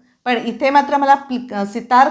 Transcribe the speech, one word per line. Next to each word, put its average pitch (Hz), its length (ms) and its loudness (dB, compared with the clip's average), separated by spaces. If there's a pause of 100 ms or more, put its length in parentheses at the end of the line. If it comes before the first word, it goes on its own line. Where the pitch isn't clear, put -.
(260)
पण 247 120 -2
इथे 240 320 -4
मात्र 285 280 2
मला 277 180 4
प्ल-, 240 480 -6
सितार 247 480 0